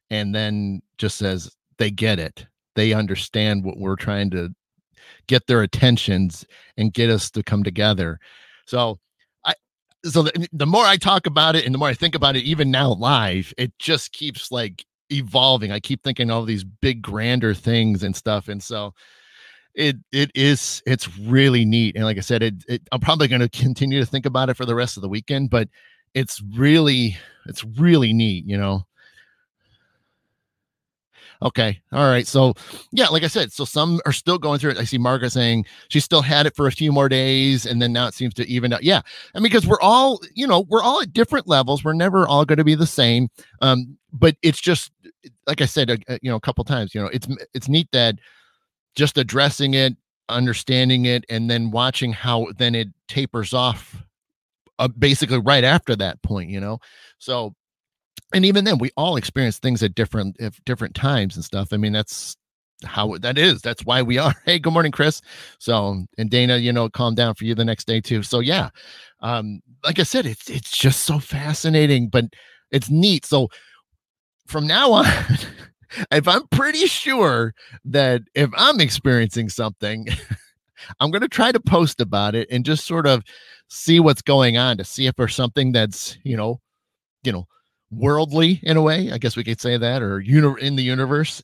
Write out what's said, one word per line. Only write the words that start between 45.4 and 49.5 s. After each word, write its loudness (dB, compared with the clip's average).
like -2
I 0
said, 0
uh, 0
uh, -8
you -6
know, -2
a -10
couple -4
times, -4
you -4
know, -4
it's, -8
it's -10
neat 2
that 2
just 2
addressing 0